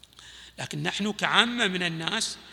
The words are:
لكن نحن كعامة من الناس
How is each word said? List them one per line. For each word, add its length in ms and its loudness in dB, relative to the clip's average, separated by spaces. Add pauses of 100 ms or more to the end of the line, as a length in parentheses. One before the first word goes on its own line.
(600)
لكن 240 -4
نحن 300 0
كعامة 540 4
من 160 0
الناس 540 -2 (160)